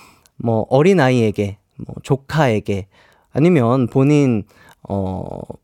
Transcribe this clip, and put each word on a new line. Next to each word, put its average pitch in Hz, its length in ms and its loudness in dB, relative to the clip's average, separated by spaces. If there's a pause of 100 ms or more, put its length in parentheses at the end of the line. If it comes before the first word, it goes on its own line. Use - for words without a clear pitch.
(380)
뭐 113 320 -2
어린아이에게, 127 880 2 (200)
뭐 117 260 -14
조카에게, 110 840 -2 (460)
아니면 131 560 2
본인, 135 560 2 (440)
어, 92 360 -6 (400)